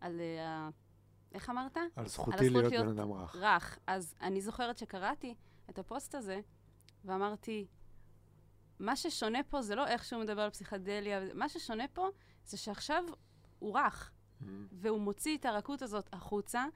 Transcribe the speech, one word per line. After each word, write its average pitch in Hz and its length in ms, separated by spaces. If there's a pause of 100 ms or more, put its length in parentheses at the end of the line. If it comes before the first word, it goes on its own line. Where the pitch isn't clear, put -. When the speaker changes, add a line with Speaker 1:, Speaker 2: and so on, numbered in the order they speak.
Speaker 1:
על, 170 200
אה, 165 260
ה-, 156 220 (600)
איך - 180
אמרת? 254 280
Speaker 2:
על 330 60 (120)
Speaker 1:
על 110 120
Speaker 2:
זכותי - 240 (140)
Speaker 1:
הזכות 127 60
Speaker 2:
להיות 120 200
Speaker 1:
להיות 110 140
Speaker 2:
בן 110 60
אדם 104 220
רך. 92 260
Speaker 1:
רך. 185 480
אז 185 340
אני 190 200
זוכרת 233 360
שקראתי 226 580 (340)
את 196 100
הפוסט 240 360
הזה, 202 240 (680)
ואמרתי, 202 600 (1120)
מה 220 160
ששונה 247 440 (100)
פה 285 120
זה 202 140
לא 277 120
איך 233 180
שהוא 233 180
מדבר 214 180
על 208 80
פסיכדליה, 202 720 (140)
מה 262 160
ששונה 320 340 (100)
פה 370 140 (380)
זה 202 120
שעכשיו 294 460 (560)
הוא 208 200
רך, - 320 (300)
Speaker 2:
Mm. - 40 (260)
Speaker 1:
והוא 208 300
מוציא 208 360
את - 80
הרכות 240 360
הזאת 208 320
החוצה, 208 520 (100)